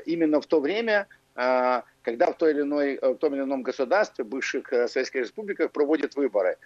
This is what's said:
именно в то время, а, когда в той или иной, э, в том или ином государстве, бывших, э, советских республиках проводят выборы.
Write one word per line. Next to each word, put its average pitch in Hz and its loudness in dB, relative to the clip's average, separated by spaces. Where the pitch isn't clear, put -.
именно 156 2
в - -4
то 160 4
время, 202 0
а, 127 2
когда 120 0
в 156 0
той 156 4
или 143 0
иной, 143 0
э, 131 2
в 127 0
том 139 0
или 139 -4
ином 135 -4
государстве, 135 -2
бывших, 131 -6
э, 120 2
советских 127 -2
республиках 170 -4
проводят 147 0
выборы. 104 0